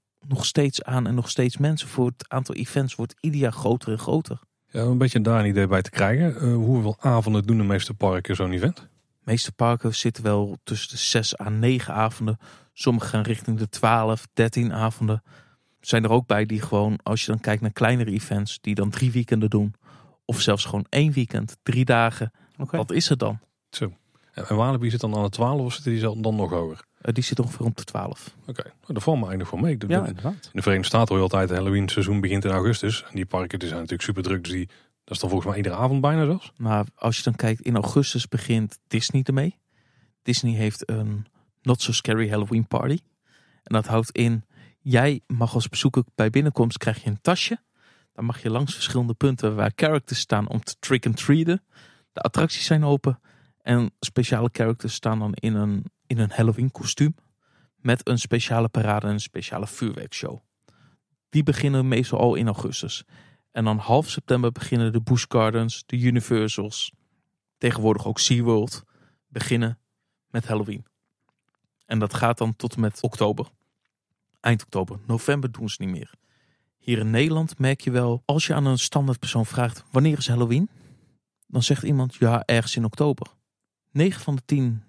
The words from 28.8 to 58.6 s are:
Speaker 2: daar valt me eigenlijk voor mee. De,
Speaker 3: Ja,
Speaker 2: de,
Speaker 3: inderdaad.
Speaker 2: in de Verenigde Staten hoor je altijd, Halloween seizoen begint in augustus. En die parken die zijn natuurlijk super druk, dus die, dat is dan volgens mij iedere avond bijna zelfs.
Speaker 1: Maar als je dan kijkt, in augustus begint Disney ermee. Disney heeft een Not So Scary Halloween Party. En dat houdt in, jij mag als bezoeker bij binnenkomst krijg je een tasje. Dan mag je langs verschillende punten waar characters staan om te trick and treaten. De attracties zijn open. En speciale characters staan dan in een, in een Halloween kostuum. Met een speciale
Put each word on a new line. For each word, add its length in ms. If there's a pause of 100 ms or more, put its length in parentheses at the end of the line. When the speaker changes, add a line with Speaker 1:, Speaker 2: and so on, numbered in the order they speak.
Speaker 2:
daar 100
valt 140
me 100
eigenlijk 240
voor 100
mee. 160
De, 120
Speaker 3:
Ja, 120
Speaker 2:
de, 80
Speaker 3:
inderdaad. 240 (120)
Speaker 2:
in 80
de 100
Verenigde 260
Staten 200
hoor 80
je 60 (100)
altijd, 180
Halloween 380
seizoen 320
begint 240
in 60
augustus. 520
En 120
die 120
parken 320
die 100
zijn 120
natuurlijk 280
super 140
druk, 220
dus 80
die, 140 (380)
dat 100
is 40
dan 120
volgens 200
mij 60
iedere 200
avond 240
bijna 240
zelfs. 320
Speaker 1:
Maar 380
als 220
je 60
dan 120
kijkt, 260
in 140
augustus 540
begint 580
Disney 360
ermee. 360 (640)
Disney 300
heeft 360
een 380 (360)
Not 200
So 100
Scary 380
Halloween 360
Party. 320 (640)
En 120
dat 120
houdt 240
in, 340 (340)
jij 480
mag 280
als 140
bezoeker 340 (120)
bij 160
binnenkomst 480
krijg 260
je 60
een 100
tasje. 380 (540)
Dan 120
mag 180
je 80
langs 240
verschillende 400
punten 400
waar 200
characters 440
staan 300
om 140
te 160
trick 280
and 100
treaten. 460 (500)
De 80
attracties 460
zijn 180
open. 360 (420)
En 280 (100)
speciale 520
characters 420
staan 240
dan 160
in 200
een, 300 (220)
in 120
een 120
Halloween 400
kostuum. 440 (640)
Met 320
een 100
speciale 500